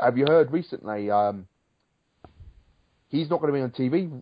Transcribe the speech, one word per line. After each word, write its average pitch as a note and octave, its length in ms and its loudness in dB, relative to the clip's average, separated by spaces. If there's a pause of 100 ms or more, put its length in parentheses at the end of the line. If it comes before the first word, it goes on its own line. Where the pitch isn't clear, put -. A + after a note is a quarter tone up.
have B2 140 2
you C#3 100 2
heard D3+ 240 4
recently, G#2+ 580 -6
um, G2+ 360 0 (1600)
he's D3+ 220 -4
not E3+ 100 0
gonna D3 140 0
be C#3 80 0
on B2+ 80 -4
T C3 180 -2
V E3+ 220 -2 (120)